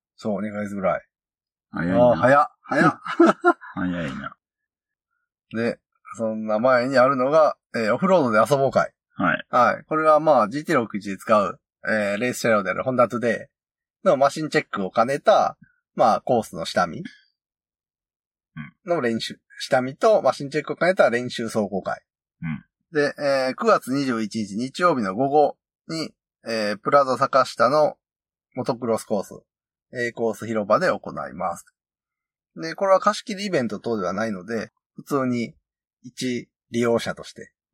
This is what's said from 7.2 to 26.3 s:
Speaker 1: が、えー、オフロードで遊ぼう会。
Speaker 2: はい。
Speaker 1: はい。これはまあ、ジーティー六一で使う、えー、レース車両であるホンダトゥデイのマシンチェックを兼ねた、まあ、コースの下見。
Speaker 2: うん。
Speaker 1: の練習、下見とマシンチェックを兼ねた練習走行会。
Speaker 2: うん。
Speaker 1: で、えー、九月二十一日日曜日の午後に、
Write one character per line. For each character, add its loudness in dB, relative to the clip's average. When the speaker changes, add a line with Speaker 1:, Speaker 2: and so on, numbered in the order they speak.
Speaker 1:
が、 4
え 0
ー、 2
オ -4
フ -2
ロ 6
ー 2
ド 0
で 4
遊 4
ぼ 2
う 2
会。 0
Speaker 2:
は 0
い。 -10
Speaker 1:
は 2
い。 -20
こ -4
れ -2
は 6
ま 4
あ、 0
ジ -8
ー -10
テ -2
ィ 2
ー 4
六 -4
一 -10
で -6
使 2
う、 -6
え 0
ー、 -6
レ -2
ー -8
ス -10
車 0
両 2
で -4
あ -2
る -6
ホ -2
ン -2
ダ 4
ト -6
ゥ -4
デ -4
イ 4
の 4
マ 4
シ -4
ン -6
チ 0
ェ 0
ッ -14
ク -6
を -6
兼 2
ね -4
た、 2
ま 4
あ、 -4
コ 0
ー -6
ス -12
の -8
下 -2
見。 -12
Speaker 2:
う -14
ん。 -16
Speaker 1:
の -2
練 -2
習、 -12
下 0
見 -8
と 4
マ 0
シ -10
ン -10
チ -4
ェ -4
ッ -16
ク -8
を -10
兼 0
ね 0
た 4
練 -2
習 -8
走 -2
行 -6
会。 -8
Speaker 2:
う -10
ん。 -8
Speaker 1:
で、 0
え 0
ー、 -6
九 -4
月 2
二 -2
十 -2
一 -6
日 -6
日 -6
曜 2
日 -2
の -4
午 0
後 4
に、 -8